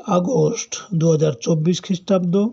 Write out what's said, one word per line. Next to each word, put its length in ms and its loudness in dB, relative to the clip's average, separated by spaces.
আগস্ট 760 -2
দু 180 2
হাজার 200 2
চব্বিশ 500 0
খ্রিস্টাব্দ, 680 0